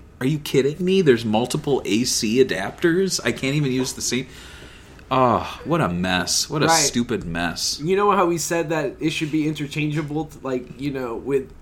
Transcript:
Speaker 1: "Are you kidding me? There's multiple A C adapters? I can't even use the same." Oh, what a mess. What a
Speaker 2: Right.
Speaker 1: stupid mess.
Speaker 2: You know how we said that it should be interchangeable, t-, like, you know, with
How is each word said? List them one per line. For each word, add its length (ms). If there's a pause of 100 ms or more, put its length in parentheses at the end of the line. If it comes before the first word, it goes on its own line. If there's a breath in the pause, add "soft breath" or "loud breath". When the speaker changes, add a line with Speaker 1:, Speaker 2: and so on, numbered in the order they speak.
(200)
Speaker 1:
"Are 60
you 120
kidding 460
me? 180
There's 220
multiple 600
A 200
C 400
adapters? 800
I 80
can't 220
even 180
use 220
the 80
same." 240 (840 loud breath)
Oh, 540
what 160
a 80
mess. 600
What 120
a 40
Speaker 2:
Right. 100
Speaker 1:
stupid 480
mess. 540
Speaker 2:
You 160
know 160
how 160
we 120
said 320
that 300
it 100
should 200
be 160
interchangeable, 800
t-, 180
like, 380
you 100
know, 240
with 480